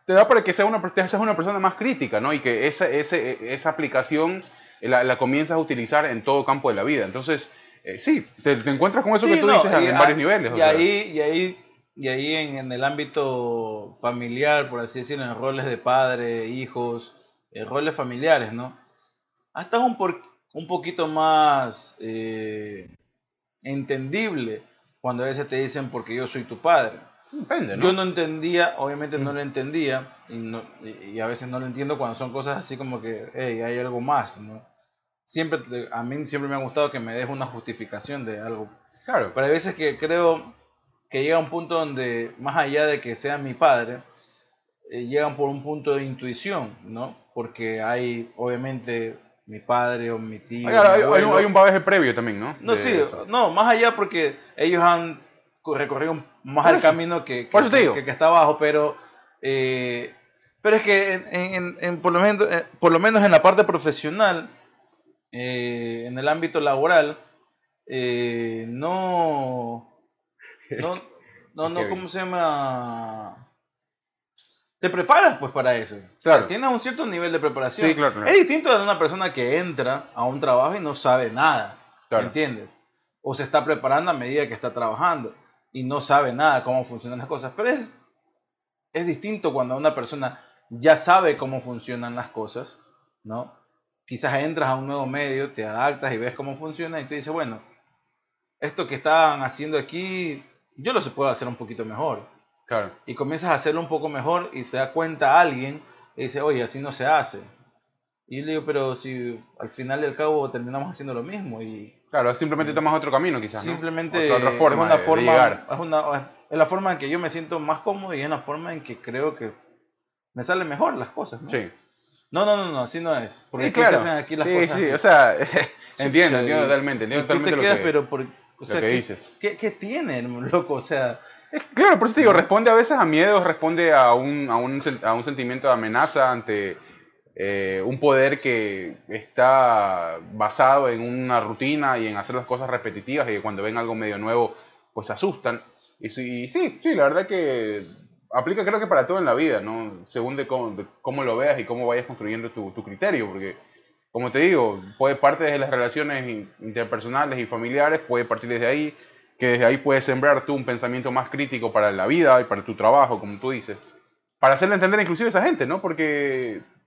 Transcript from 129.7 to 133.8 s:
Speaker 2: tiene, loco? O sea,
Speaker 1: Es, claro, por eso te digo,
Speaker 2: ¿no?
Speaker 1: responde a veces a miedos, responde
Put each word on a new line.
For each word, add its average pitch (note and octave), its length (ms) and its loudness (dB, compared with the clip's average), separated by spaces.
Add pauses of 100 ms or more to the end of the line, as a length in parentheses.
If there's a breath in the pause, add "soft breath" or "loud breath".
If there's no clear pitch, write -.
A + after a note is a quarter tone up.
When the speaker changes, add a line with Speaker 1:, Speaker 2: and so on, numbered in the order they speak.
Speaker 2:
tiene, G3+ 520 -6
loco? B2+ 520 -2
O B2+ 60 -4
sea, B2+ 400 -4 (320 loud breath)
Speaker 1:
Es, D4+ 100 -6 (120)
claro, F4+ 240 6
por A#3 100 2
eso A3 60 -6
te D4+ 60 4
digo, A3+ 120 8
Speaker 2:
¿no? F3+ 60 6
Speaker 1:
responde G#3+ 320 4
a A3+ 40 8
veces A3+ 240 6
a A#3+ 60 4
miedos, F3+ 400 4
responde E3 480 2